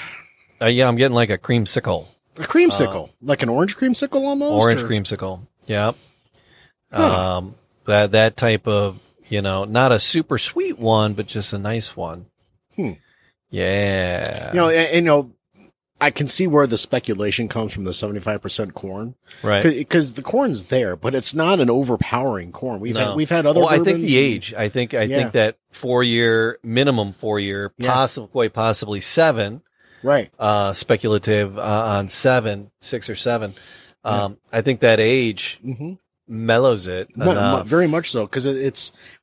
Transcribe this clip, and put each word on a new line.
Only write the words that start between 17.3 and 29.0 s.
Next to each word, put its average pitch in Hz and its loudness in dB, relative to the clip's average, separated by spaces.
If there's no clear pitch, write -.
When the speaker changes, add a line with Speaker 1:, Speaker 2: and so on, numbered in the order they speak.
Speaker 2:
comes 110 -6
from 101 -8
the 92 -4
seventy-five 104 -4
percent 98 -8
corn. 104 -12
Speaker 1:
Right. 104 2
Speaker 2:
'Cause, 160 6
'cause 147 2
the 135 -12
corn's 180 0
there, 113 0
but 131 -4
it's - 0
not 165 2
an 120 4
overpowering 117 -2
corn. 117 -8
We've 113 -6
Speaker 1:
No. 107 0
Speaker 2:
had, 101 -6
we've 151 0
had 165 2
other 156 6
Speaker 1:
Well, 165 6
I 151 4
think 170 2
Speaker 2:
bourbons 170 2
Speaker 1:
the 131 4
Speaker 2:
and 123 0
Speaker 1:
age, 95 -10
I 107 -2
think, 123 -4
I 117 0
Speaker 2:
Yeah. 127 0
Speaker 1:
think 127 0
that 110 2
four-year, 117 2
minimum 117 0
four-year, 101 -4
Speaker 2:
Yeah. 123 -2
Speaker 1:
possi-, 127 -2
quite 117 0
possibly 110 -2
seven, 120 0